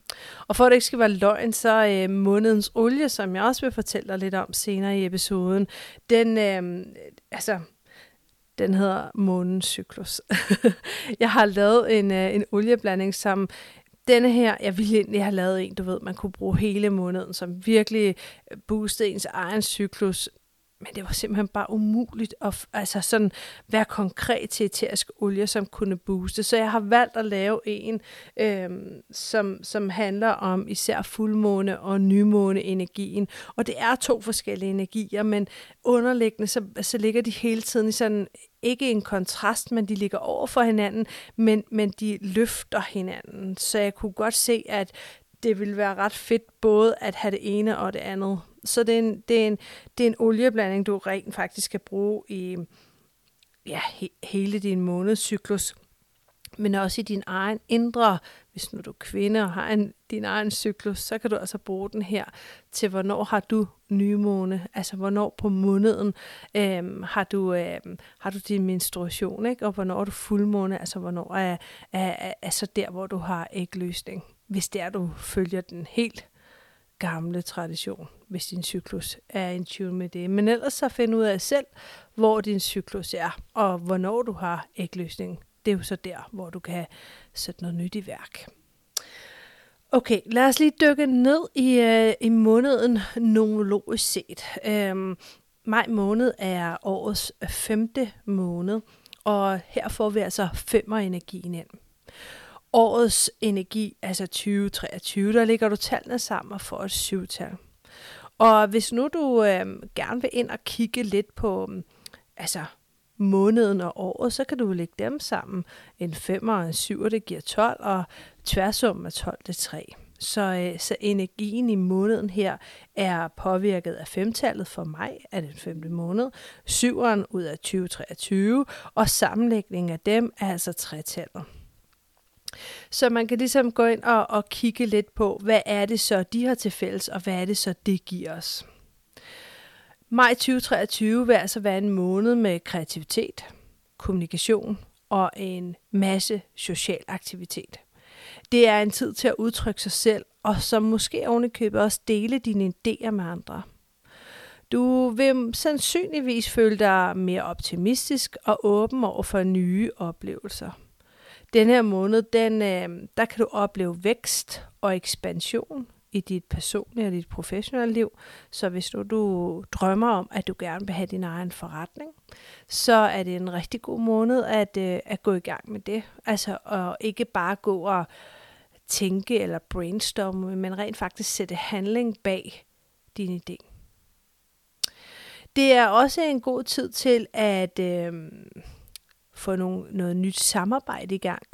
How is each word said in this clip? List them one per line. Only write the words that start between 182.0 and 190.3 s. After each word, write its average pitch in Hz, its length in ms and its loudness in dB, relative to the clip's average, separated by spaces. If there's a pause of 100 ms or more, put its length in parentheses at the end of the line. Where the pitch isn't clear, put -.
bag - 440 -6 (500)
din 180 240 -6
idé. 175 160 -14 (2000)
Det 269 160 8
er 240 140 8
også 254 360 4
en 285 180 0
god 254 220 -2
tid 247 280 -4
til 240 420 2
at, 196 460 0
øh, 175 340 -2 (1300)
få 190 180 -4
nogle, 185 340 -2
noget 180 260 -2
nyt 185 240 0